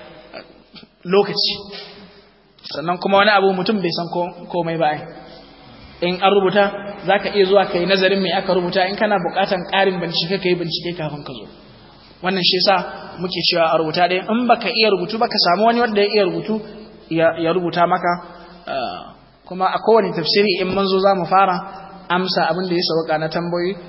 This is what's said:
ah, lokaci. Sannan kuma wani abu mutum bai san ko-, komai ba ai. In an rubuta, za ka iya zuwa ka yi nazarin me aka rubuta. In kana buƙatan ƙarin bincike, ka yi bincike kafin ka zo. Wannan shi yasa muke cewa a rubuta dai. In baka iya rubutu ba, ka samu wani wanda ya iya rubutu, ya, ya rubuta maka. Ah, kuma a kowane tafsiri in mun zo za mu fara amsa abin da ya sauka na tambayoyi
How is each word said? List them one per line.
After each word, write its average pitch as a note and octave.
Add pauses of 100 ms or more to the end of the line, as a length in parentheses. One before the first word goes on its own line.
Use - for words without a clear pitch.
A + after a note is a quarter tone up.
(340)
ah, - (640)
lokaci. F#3+ (1080)
Sannan E3+
kuma G3
wani G3+
abu G3
mutum F#3+
bai F3
san E3+
ko-, F3
komai E3
ba D#3+
ai. D3 (1000)
In F3
an G3
rubuta, G3+ (420)
za G3
ka G3
iya G3+
zuwa F#3+
ka F3+
yi F3
nazarin F#3+
me F#3
aka F#3+
rubuta. F3+
In G3+
kana G#3
buƙatan F3+
ƙarin G3
bincike, E3+
ka F3+
yi F3+
bincike E3+
kafin D3
ka C#3+
zo. G#2 (760)
Wannan F#3
shi F#3+
yasa G3 (420)
muke F3
cewa E3+
a D#3+
rubuta E3
dai. F#3
In A#3
baka A3+
iya G#3+
rubutu F3+
ba, A#3
ka A3+
samu F#3
wani A#3
wanda G#3+
ya G#3
iya G#3
rubutu, F3 (480)
ya, E3 (120)
ya E3
rubuta F3
maka. F3 (540)
Ah, F#2+ (340)
kuma F#3
a F3
kowane G#3+
tafsiri G3
in F#3
mun G3
zo F#3+
za G3
mu F3+
fara F#3+ (520)
amsa F3+
abin F#3
da F3
ya E3
sauka D#3+
na D#3+
tambayoyi F3 (140)